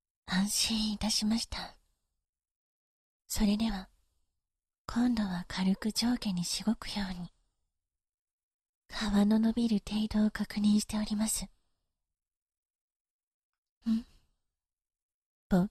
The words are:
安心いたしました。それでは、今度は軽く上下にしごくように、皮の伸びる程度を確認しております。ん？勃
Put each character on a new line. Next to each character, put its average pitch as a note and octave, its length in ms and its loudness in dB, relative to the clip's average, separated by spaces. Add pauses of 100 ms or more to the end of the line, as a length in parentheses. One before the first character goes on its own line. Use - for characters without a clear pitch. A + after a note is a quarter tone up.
(260)
安 F#3+ 220 2
心 G#3+ 440 0
い G#3 60 -6
た G#3+ 120 0
し - 160 0
ま A3 120 2
し - 100 -6
た。 - 280 -12 (1500)
そ - 180 2
れ G3+ 100 4
で A3 140 0
は、 F#3+ 180 -6 (960)
今 A#3+ 280 0
度 A3 80 0
は F3+ 260 -4
軽 F#3+ 260 0
く A3 160 -4
上 A#3+ 260 0
下 G#3+ 160 -4
に F3 120 -2
し - 200 -6
ご A3 120 2
く - 120 -12
よ G3+ 220 -4
う F#3 80 -6
に、 F3 140 -12 (1600)
皮 - 40 -14 (320)
の G#3+ 120 4
伸 A3 160 2
び A#3+ 120 0
る A3+ 120 2
程 G#3+ 280 -2
度 G#3+ 200 2
を G#3+ 40 2
確 - 260 -6
認 G#3 240 4
し - 60 -6
て G#3+ 120 -4
お G#3+ 40 -2
り G#3+ 140 -2
ま G#3+ 120 0
す。 - 180 -4 (2500)
ん？ A3+ 160 0 (1400)
勃 F#3+ 220 2